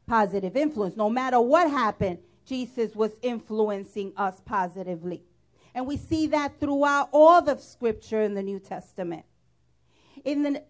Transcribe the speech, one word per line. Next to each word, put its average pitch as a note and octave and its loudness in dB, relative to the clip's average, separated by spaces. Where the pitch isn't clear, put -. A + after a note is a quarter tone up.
positive G3 0
influence. C#4 -2
No G#3+ 0
matter B3+ 2
what D4 4
happened, G#3 -2
Jesus A#3+ -6
was G#3+ -2
influencing G#3+ -4
us F#3+ -4
positively. F3+ -6
And B3+ -6
we D4 -6
see D#4 -2
that D4 -2
throughout C#4+ 0
all D#4+ 8
the C#4 0
scripture A3 -4
in G#3 -2
the G3 -6
New G3 -8
Testament. F3 -12
In C#4+ -2
the C#4+ -2